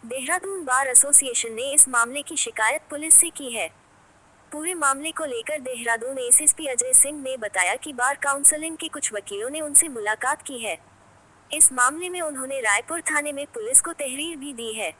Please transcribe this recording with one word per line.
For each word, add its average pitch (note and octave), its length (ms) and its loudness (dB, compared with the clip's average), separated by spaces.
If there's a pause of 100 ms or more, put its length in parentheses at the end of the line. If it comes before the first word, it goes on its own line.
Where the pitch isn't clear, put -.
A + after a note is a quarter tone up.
देहरादून E4+ 600 -6
बार C4 220 2
एसोसिएशन B3 640 4
ने C4 200 -6
इस D4 160 6
मामले B3 320 0
की D4+ 160 -10
शिकायत A#3+ 520 -2
पुलिस D4+ 240 2
से E4+ 160 8
की C4+ 220 -10
है। G3+ 160 -4 (840)
पूरे D#4 220 -6
मामले D4 380 0
को D#4+ 140 -6
लेकर C#4 340 -6
देहरादून A#3+ 600 -4
एसएसपी D4 480 2
अजय B3+ 260 -2
सिंह D4 280 4
ने C4 160 -8
बताया G3 380 0
कि D4 180 -12
बार B3+ 220 0
काउंसिलिंग D4+ 640 2
के D#4+ 100 -8
कुछ - 260 -6
वकीलों G3+ 360 -8
ने D#4 120 -8
उनसे D4 260 2
मुलाकात A#3+ 540 -4
की C4+ 160 -14
है। G#3 200 -6 (720)
इस D4+ 200 6
मामले C#4+ 380 2
में F4+ 120 -6
उन्होंने C4+ 400 -6
रायपुर A#3 400 0
थाने D4 300 -2
में C#4+ 160 -8
पुलिस C4+ 340 2
को E4+ 120 -8
तहरीर D4 440 -8
भी C#4 160 -12
दी A3+ 200 -10
है। G3 260 -6